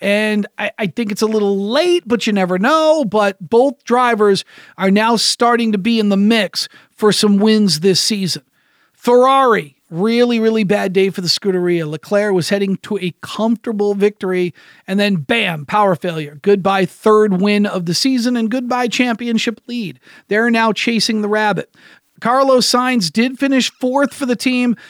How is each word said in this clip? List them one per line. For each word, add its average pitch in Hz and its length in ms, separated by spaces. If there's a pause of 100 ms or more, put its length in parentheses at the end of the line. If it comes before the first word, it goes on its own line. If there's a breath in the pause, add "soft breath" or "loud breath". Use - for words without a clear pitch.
and 208 440 (120)
I, 208 200
I 226 100
think 208 220
it's 214 120
a 220 40
little 202 440
late, 349 340
but 233 220
you 220 60
never 185 260
know. 311 480
But 202 340
both 233 440
drivers 233 600 (320 loud breath)
are 190 140
now 220 260
starting 233 560
to 214 60
be 226 200
in 208 120
the 196 80
mix 208 500 (220 soft breath)
for 214 200
some 202 280
wins 208 420
this 180 220
season. 175 400 (500)
Ferrari, 247 840 (120)
really, 226 520
really 220 220
bad 196 300
day 190 160
for 185 140
the 170 60
Scuderia. 175 600
Leclerc 202 460
was 175 160
heading 196 320
to 208 160
a 180 240
comfortable 214 720
victory, 185 580 (340 soft breath)
and 190 140
then 202 160
bam, 175 480
power 196 300
failure. 156 480
Goodbye 196 420
third 214 560
win 208 240
of 180 220
the 170 80
season, 247 420
and 226 140
goodbye 247 380
championship 233 800
lead. 214 320 (300 loud breath)
They're 226 220
now 226 240
chasing 220 480
the 208 60
rabbit. 208 460 (460 soft breath)
Carlos 262 500
Sainz 247 420
did 254 240
finish 269 360
fourth 262 420
for 277 120
the 247 100
team, 247 400 (140 loud breath)